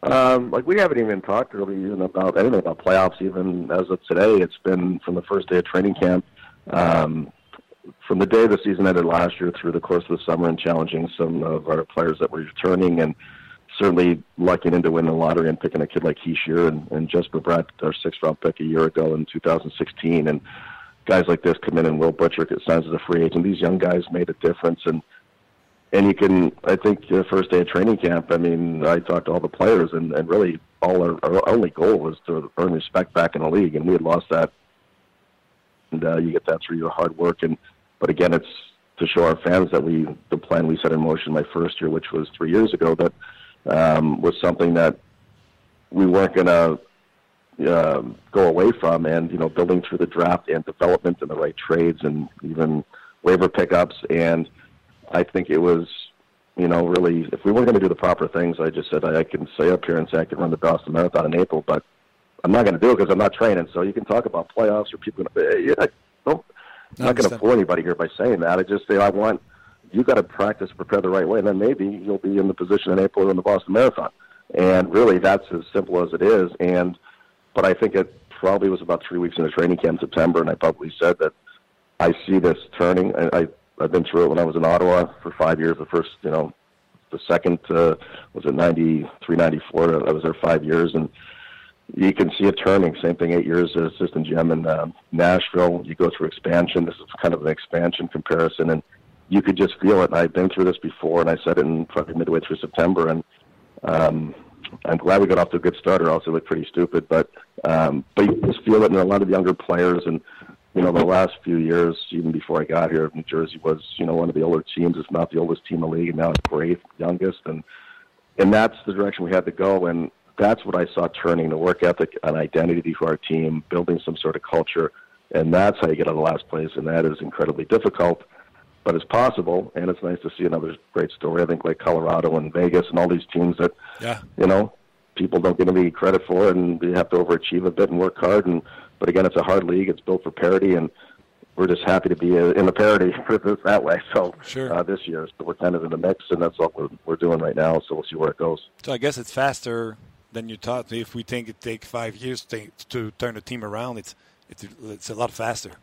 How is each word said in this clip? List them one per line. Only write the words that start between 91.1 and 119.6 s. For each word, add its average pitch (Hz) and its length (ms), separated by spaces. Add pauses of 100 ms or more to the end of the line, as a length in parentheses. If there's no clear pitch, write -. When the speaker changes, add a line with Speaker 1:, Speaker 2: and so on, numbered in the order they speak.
Speaker 1:
you 95 180
can 90 180
see - 140
it 98 80
turning. 95 480
Same 85 140
thing, 85 180
eight 85 120
years 85 300
as 82 180
assistant 82 320
G 78 100
M 82 160
in, 80 140
uh, 80 220 (240)
Nashville. 87 720
You 82 80
go 87 220
through 80 120
expansion. 85 580
This 82 100
is - 100 (160)
kind 85 140
of 78 60
an 76 80
expansion 85 580
comparison, 80 640
and 80 100 (480)
you 98 120
could 98 140
just - 240
feel 95 240
it. - 80
And - 40
I've 85 180
been 92 160
through 92 160
this 90 120
before, 82 440
and 82 80
I 82 140
said 85 140
it 76 80
in 80 200
probably 78 280
midway 80 280
through 80 160
September, 85 500
and, 80 160 (600)
um, 80 520 (500)
I'm 82 120
glad 92 240
we 98 60
got 92 100
off 87 140
to 87 60
a - 20
good 87 180
start, 92 240
or 85 80
else 80 180
it 80 40
looked 80 160
pretty 80 180
stupid. 85 420
But, 82 240 (320)
um, 78 400 (120)
but 101 100
you - 160
just - 220
feel 110 200
it 98 80
in 95 60
a 92 60
lot 98 180
of 95 80
younger 92 240
players. 87 520
And, 82 140 (540)
you 92 80
know, 90 100
the 85 140
last 92 280 (100)
few 87 140
years, 85 380 (140)
even 82 220
before 80 280
I 78 60
got 82 260
here, 80 220
New 80 100
Jersey 80 400
was, 78 180 (160)
you 85 80
know, 82 100
one 85 140
of 78 60
the 78 60
older 80 220 (120)
teams, 85 220
if 78 140
not 85 200
the 82 60
oldest 82 280
team 85 120
in 82 40
the 80 60
league, 82 220
and 78 80
now 82 140
it's 73 80 (100)
the 76 100
eighth 85 220 (160)
youngest. 90 480
And, 80 180 (760)
and 98 140
that's 110 320
the 101 80
direction 98 320
we 85 60
had 92 140
to 87 60
go. 95 340